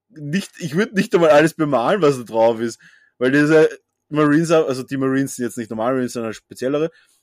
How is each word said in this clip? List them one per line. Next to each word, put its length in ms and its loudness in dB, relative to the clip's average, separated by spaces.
nicht, 500 -8
ich 180 -6
würd 180 -2
nicht 200 -2
einmal 160 4
alles 240 4
bemalen, 480 0
was 160 2
da 60 -10
drauf 360 0
ist.“ 180 -6
Weil 140 0
diese 360 4
Marines, 420 2
also 320 0
die 140 -10
Marines 400 -2
sind 100 -6
jetzt 100 -8
nicht 140 -10
normale 240 -2
Marines, 180 -4
sondern 220 -8
speziellere. 560 -6